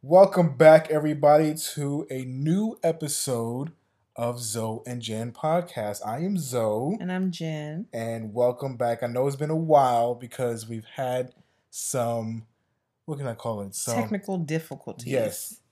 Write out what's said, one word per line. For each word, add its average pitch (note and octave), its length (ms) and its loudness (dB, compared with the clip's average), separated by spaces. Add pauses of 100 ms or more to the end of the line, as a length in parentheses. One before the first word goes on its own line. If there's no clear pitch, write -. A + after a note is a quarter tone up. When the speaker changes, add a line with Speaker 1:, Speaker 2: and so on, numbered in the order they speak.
Speaker 1:
Welcome E3+ 540 6
back, D#3 340 10
everybody, D3+ 640 4 (200)
to C#3+ 360 -4
a C3 140 -8
new D#3 600 -2
episode C#3 880 -2 (420)
of A#2+ 260 -4
Zoe A2+ 460 -4
and B2 160 -8
Jen A2 300 -6
Podcast. D#3 760 -4
I B2+ 140 -6
am F#3+ 180 -4
Zoe. B2 600 -2
Speaker 2:
And F3+ 100 -8
I'm F#3 220 -2
Jen. D#3+ 600 -8
Speaker 1:
And A2+ 400 -8
welcome B2 440 -2
back. A#2 260 -2
I A#2+ 60 -4
know B2+ 180 0
it's C#3 100 -2
been D3 140 -4
a D#3+ 60 0
while B2+ 580 4
because A#2+ 540 -6
we've A2+ 160 -10 (100)
had B2+ 400 -4 (360)
some, A#2 760 -4 (600)
what D3+ 120 -8
can C#3 80 -6
I A#2 80 -6
call A2 280 -6
it? G2 120 -12
Some A#2+ 220 -4
Speaker 2:
Technical G3+ 420 -4
difficulties. D#3 760 -8
Speaker 1:
Yes. - 480 -4 (120)